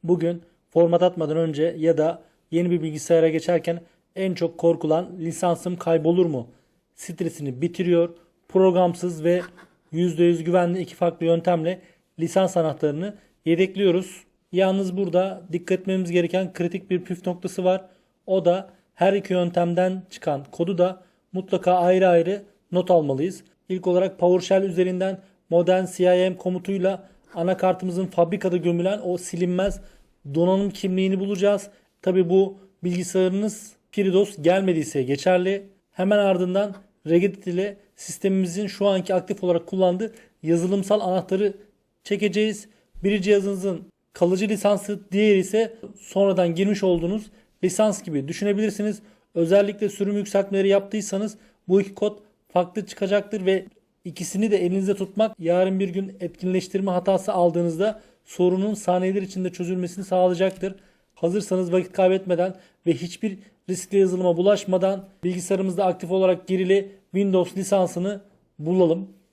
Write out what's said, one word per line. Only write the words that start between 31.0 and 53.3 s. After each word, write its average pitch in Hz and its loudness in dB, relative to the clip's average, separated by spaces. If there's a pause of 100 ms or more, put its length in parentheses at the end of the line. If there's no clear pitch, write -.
bulacağız. 196 -2 (320)
Tabi 185 0
bu 190 2 (260)
bilgisayarınız 185 -2 (180)
fidos 202 2
gelmediyse 165 2
geçerli. 185 0 (240)
Hemen 196 0
ardından 196 0 (320)
Regedit 175 2
ile 190 -4 (180)
sistemimizin 190 -4
şu 202 -2
anki 190 0
aktif 185 -4
olarak 170 0
kullandığı 185 0 (300)
yazılımsal 185 0
anahtarı 190 -2 (500)
çekeceğiz. 208 -2 (360)
Biri 196 0
cihazınızın 196 0 (260)
kalıcı 185 0
lisansı, 202 -2
diğeri 202 4
ise 220 -2 (260)
sonradan 190 0
girmiş 196 0
olduğunuz 180 0 (320)
lisans 202 0
gibi 139 -6
düşünebilirsiniz. 208 -4 (340)
Özellikle 202 2
sürüm 202 -4
yükseltmeleri 196 0
yaptıysanız 196 -2 (300)
bu 190 4
iki 196 -6
kod 208 -4 (300)
farklı 180 -2
çıkacaktır 202 -4